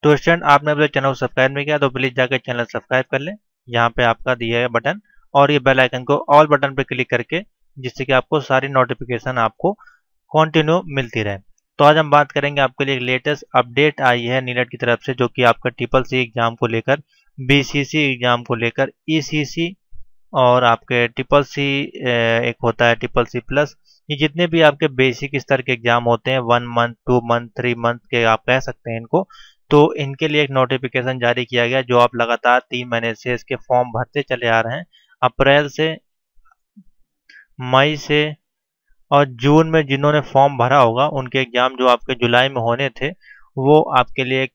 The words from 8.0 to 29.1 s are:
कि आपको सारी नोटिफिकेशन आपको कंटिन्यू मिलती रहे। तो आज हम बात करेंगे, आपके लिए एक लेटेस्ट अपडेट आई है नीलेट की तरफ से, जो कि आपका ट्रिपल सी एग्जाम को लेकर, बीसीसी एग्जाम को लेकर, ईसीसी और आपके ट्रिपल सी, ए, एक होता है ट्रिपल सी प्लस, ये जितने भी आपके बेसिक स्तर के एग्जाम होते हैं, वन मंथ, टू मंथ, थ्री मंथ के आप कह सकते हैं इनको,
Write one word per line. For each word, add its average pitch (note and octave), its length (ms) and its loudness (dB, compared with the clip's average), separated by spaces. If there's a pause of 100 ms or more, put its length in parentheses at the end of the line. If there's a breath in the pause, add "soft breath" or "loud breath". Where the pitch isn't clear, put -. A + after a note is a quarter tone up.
कि C3+ 80 0
आपको C3 280 0
सारी C3 280 -2
नोटिफिकेशन B2+ 680 -2
आपको A#2 360 -2 (580 soft breath)
कंटिन्यू D#3 560 2
मिलती B2 360 -6
रहे। G2+ 140 -6 (420)
तो C#3+ 40 4
आज D3+ 140 6
हम D3+ 140 0
बात D3 200 4
करेंगे, C#3+ 300 -2
आपके C3+ 240 -2
लिए C3+ 100 -2
एक B2 60 -6
लेटेस्ट B2+ 440 -4 (100)
अपडेट C3 460 0
आई B2 220 2
है B2+ 180 -2
नीलेट B2 280 -4
की A#2+ 80 -18
तरफ A#2+ 240 0
से, C3 120 -6
जो A#2+ 140 0
कि B2+ 160 -4
आपका A#2 260 2
ट्रिपल B2 340 -2
सी B2+ 140 -4
एग्जाम A#2 380 -2
को A#2+ 120 -2
लेकर, A#2+ 340 -2 (360)
बीसीसी C#3+ 720 0
एग्जाम A#2+ 320 0
को A#2+ 120 -4
लेकर, A#2 360 -4 (180)
ईसीसी D#3 680 -4 (580)
और B2 300 4
आपके A#2+ 440 0
ट्रिपल C3+ 360 0
सी, C#3 240 -6 (140)
ए, A#2 640 -2
एक A#2 180 -4
होता A#2 220 0
है A#2 100 4
ट्रिपल A#2+ 300 -4
सी B2 140 -8
प्लस, C#3+ 360 -4 (340 soft breath)
ये D3+ 80 -4
जितने D#3 300 -2
भी E3 140 -2
आपके D3+ 260 2
बेसिक C3 480 -2
स्तर C3 260 -2
के B2 100 -6
एग्जाम A#2+ 320 0
होते A#2 280 0
हैं, C3 100 0
वन A#2+ 280 0
मंथ, A#2 240 -2 (140)
टू B2 180 2
मंथ, A#2 240 -2
थ्री B2 260 -4
मंथ A#2+ 240 -4 (120)
के A#2+ 120 0
आप A2 240 2
कह B2+ 120 2
सकते A#2+ 320 -10
हैं A2+ 60 -8
इनको, A#2 240 -2 (500 loud breath)